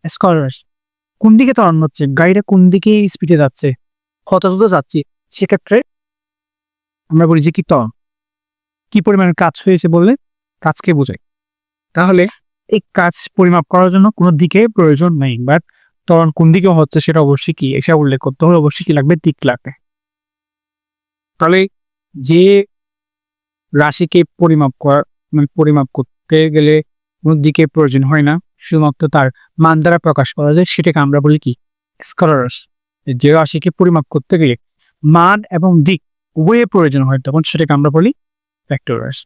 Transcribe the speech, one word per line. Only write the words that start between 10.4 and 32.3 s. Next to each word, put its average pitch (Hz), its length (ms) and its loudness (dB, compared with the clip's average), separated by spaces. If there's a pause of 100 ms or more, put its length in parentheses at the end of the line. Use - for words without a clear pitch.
কাজকে 160 320 -4
বোঝায়। 127 260 -4 (760)
তাহলে 180 320 2 (420)
এই 214 120 -2 (140)
কাজ 175 200 -2 (220)
পরিমাপ 175 320 2
করার 185 220 0
জন্য 190 200 2
কোনো 180 200 0
দিকে 165 380 0
প্রয়োজন 165 440 0
নেই, 135 260 -2
but 139 240 -2 (440)
ত্বরণ 165 240 2
কোন 160 220 2
দিকে 185 160 2
হচ্ছে 160 320 0
সেটা 160 200 -2
অবশ্যই 143 340 0
কি? 139 120 -6 (100)
এটা 160 180 -2
উল্লেখ 139 260 0
করতে 135 240 -4
হলে 175 120 4
অবশ্যই 151 280 -2
কি 175 80 -4
লাগবে? 147 240 0
দিক 156 280 -4
লাগবে। 131 260 -6 (1700)
তাহলে 185 300 0 (460)
যে 180 500 2 (1120)
রাশিকে 151 460 0 (180)
পরিমাপ 151 420 0
করা, 143 220 0 (300)
মানে 147 140 0 (100)
পরিমাপ 147 360 0
করতে 156 580 -4
গেলে 151 240 2 (500)
কোনো 156 100 2
দিকের 151 340 0
প্রয়োজন 139 360 0
হয় 147 180 0
না, 147 120 0 (240)
শুধুমাত্র 156 500 -2
তার 139 200 0 (300)
মান 160 220 2
দ্বারা 170 180 0
প্রকাশ 143 340 -2
করা 147 220 -2
যায়, 175 100 2
সেটাকে 160 340 -2
আমরা 143 220 0
বলি 151 180 2
কি? 127 140 -6 (500)
স্কেলার 151 400 -2